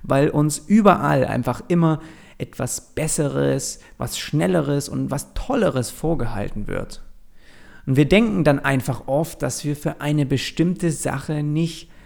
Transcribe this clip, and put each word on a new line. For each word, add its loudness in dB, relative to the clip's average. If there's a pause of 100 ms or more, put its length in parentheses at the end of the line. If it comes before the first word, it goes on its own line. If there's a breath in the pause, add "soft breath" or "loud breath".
weil 2
uns 2
überall 4
einfach -2
immer 4 (380 loud breath)
etwas -8
Besseres, -2 (180 loud breath)
was -6
Schnelleres 0
und -4
was -6
Tolleres 0
vorgehalten -4
wird. -8 (840 loud breath)
Und 2
wir 4
denken 4
dann 4
einfach -2
oft, -2
dass -4
wir -2
für -6
eine 0
bestimmte 0
Sache -4
nicht -2 (160 soft breath)